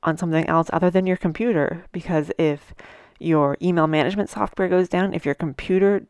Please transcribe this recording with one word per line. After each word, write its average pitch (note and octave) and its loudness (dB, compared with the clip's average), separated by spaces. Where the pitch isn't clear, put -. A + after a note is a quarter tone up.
on D#3+ -2
something D#3+ 0
else E3 2
other F3+ 2
than F#3 0
your F#3 0
computer. E3+ -2
Because D#3+ -2
if D3+ -2
your D3 2
email E3+ 2
management D#3 0
software G3 -4
goes F3+ 2
down, F#3 -2
if - -4
your C#3+ -2
computer F#3 0